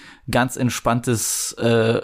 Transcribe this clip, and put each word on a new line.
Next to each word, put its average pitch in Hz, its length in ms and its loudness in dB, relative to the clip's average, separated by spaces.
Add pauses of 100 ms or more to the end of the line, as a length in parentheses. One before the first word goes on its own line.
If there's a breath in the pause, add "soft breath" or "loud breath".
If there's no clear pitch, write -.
(320 loud breath)
ganz 123 260 0
entspanntes, 120 960 -2
äh, 117 500 2